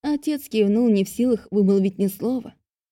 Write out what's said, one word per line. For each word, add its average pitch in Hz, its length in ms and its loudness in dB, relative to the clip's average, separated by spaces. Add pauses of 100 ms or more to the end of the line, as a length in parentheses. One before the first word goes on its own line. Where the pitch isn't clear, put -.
Отец 294 460 -4
кивнул, 220 400 2
не 202 160 2
в 196 40 -6
силах 240 440 -2
вымолвить 196 460 2
ни 196 100 0
слова. 233 480 -6 (360)